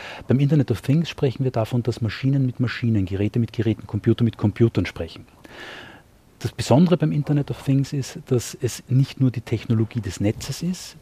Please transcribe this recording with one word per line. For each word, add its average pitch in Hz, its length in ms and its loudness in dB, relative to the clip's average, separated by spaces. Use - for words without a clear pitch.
Beim 127 120 4
Internet 143 320 4
of 104 100 -4
Things 151 280 0
sprechen 135 340 -2
wir 127 80 0
davon, 117 320 0
dass - 180 -4
Maschinen 135 440 0
mit 123 140 -2
Maschinen, 113 460 0
Geräte 98 340 0
mit 110 140 0
Geräten, 110 340 -2
Computer 113 360 2
mit 113 140 2
Computern 110 480 2
sprechen. - 400 -8
Das - 120 -6
Besondere 180 460 4
beim 160 160 0
Internet 147 380 0
of - 120 -12
Things 135 300 2
ist, 143 320 -6
dass - 340 -2
es - 300 -6
nicht 131 320 2
nur 127 100 4
die 117 80 -4
Technologie 113 640 -2
des 98 180 -6
Netzes - 420 -4
ist, - 400 -6